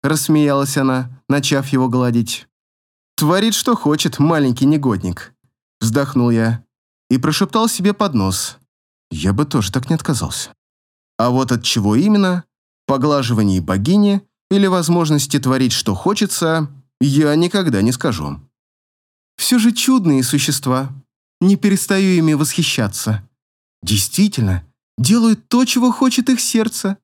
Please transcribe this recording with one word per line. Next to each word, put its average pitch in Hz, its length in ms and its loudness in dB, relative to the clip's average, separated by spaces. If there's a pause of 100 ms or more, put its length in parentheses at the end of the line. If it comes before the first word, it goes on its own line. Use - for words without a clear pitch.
рассмеялась 143 720 0
она, 131 520 -2
начав 139 400 0
его 131 200 0
гладить. 120 600 -2 (680)
«Творит, 196 380 2
что 240 200 0
хочет, 147 440 -2
маленький 143 460 2
негодник», 127 720 -2 (460)
вздохнул 120 500 0
я 113 340 0 (460)
и 131 80 2
прошептал 196 500 0
себе 202 240 -2
под 202 220 -2
нос: 95 440 -2 (520)
«Я 82 220 -2
бы 143 120 0
тоже 120 280 -2
так 123 160 -6
не 165 60 0
отказался». - 600 -6 (640)
А 120 120 2
вот 127 200 0
от 120 140 -2
чего 104 320 0
именно, 185 480 2 (420)
поглаживании 123 760 0
богини 180 600 0 (280)
или 196 160 2
возможности 160 720 0
творить, 127 340 0
что - 220 -2
хочется, 165 760 -2 (300)
я 147 340 2
никогда 170 480 0
не 123 100 2
скажу. 82 480 -6 (960)
Все - 220 0
же 220 140 4
чудные 180 500 2
существа, 135 680 -2 (500)
не 190 160 4
перестаю 196 640 0
ими 156 160 2
восхищаться. 110 920 -2 (540)
Действительно, 101 800 0 (320)
делают 214 520 2
то, 247 160 2
чего 247 280 2
хочет 254 360 0
их 254 120 2
сердце. 214 640 -2